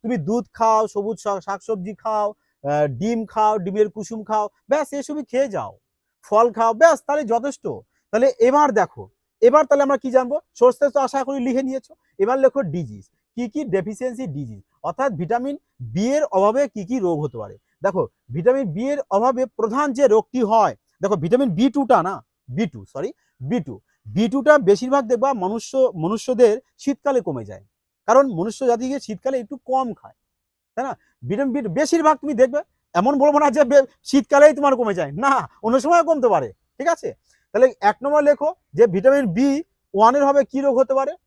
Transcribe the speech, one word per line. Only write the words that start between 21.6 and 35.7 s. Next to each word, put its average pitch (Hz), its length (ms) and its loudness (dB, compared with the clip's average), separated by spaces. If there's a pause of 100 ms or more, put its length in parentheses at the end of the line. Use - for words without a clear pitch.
টুটা 240 340 2
না, 381 220 -8 (240)
বি 165 160 -4
টু, 104 200 -12
সরি, 185 280 -10 (280)
বি 175 180 -4
টু, 117 200 -12 (340)
বি 208 160 0
টুটা 277 280 4
বেশিরভাগ 247 480 0
দেখবা 240 280 -2
মনুষ্য, 226 640 -2
মনুষ্যদের 220 680 0 (160)
শীতকালে 269 440 -2
কমে 131 240 -8
যায়, 98 200 -20 (400)
কারণ 262 260 4
মনুষ্য 208 360 -4
জাতিকে 254 320 -2
শীতকালে 254 400 -6
একটু 240 180 -12
কম 254 360 -4
খায়, - 220 -20 (600)
তাই 254 100 -6
না? 262 120 -10 (300)
ভিটামিন 233 260 -4
বি 277 80 -4
টু 214 80 -6
বেশিরভাগ 302 480 0
তুমি 294 160 -8
দেখবে, 254 280 0 (320)
এমন 254 260 0
বলবো 294 200 4
না 294 100 4
যে 277 140 2
বে-, 269 240 6 (160)
শীতকালেই 285 500 6
তোমার 277 220 2
কমে 220 180 -2
যায়, 156 180 -4
না, 233 380 -2 (140)
অন্য 233 160 2